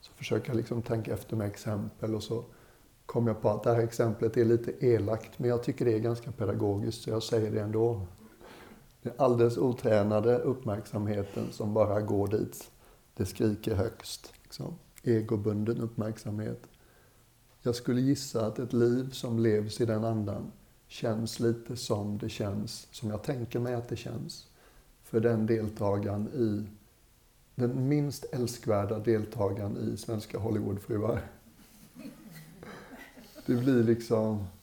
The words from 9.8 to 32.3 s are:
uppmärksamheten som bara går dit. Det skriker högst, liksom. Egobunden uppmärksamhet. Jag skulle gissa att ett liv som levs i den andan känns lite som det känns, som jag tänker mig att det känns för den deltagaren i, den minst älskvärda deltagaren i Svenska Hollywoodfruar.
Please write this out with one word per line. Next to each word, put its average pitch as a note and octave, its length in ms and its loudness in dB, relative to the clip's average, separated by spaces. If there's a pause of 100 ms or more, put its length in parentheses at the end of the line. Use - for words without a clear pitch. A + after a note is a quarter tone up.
uppmärksamheten G#2+ 1120 -2
som G#2+ 220 -4
bara G#2+ 280 4
går G#2 260 2
dit. - 440 -2 (420)
Det F#2 120 -2
skriker G#2+ 500 0
högst, - 580 -6 (100)
liksom. C#3+ 300 -10 (300)
Egobunden A2 760 2
uppmärksamhet. A2 800 -6 (1000)
Jag A#2+ 140 0
skulle B2 260 2
gissa C3 440 2
att A2 140 -2
ett B2 140 -4
liv A#2+ 380 4
som A#2 280 -2
levs G#2+ 420 2
i A#2+ 40 4
den A2 180 2
andan G#2+ 480 -2 (400)
känns A2+ 480 -4
lite A#2 360 0
som G#2 420 -2
det A2 120 -4
känns, - 640 -6
som - 180 -6
jag G#2 140 -6
tänker B2+ 360 -4
mig B2 140 -2
att A#2 140 -4
det A#2 80 -6
känns - 520 -10 (560)
för - 160 0
den A2 260 2
deltagaren G#2 840 0
i, G#2+ 400 0 (880)
den B2+ 320 0
minst C#3+ 440 0
älskvärda A2 680 0
deltagaren G#2 760 0
i A2+ 200 -2
Svenska G#2+ 420 -6
Hollywoodfruar. G#2+ 840 -2 (2250)